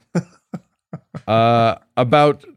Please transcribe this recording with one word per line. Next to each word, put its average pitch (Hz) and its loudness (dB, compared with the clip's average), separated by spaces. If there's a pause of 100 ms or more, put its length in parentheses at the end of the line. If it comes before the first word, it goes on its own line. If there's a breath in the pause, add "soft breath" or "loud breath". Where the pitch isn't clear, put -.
(140)
<laughs> - -14
uh, 113 0 (220)
about, 143 0 (140)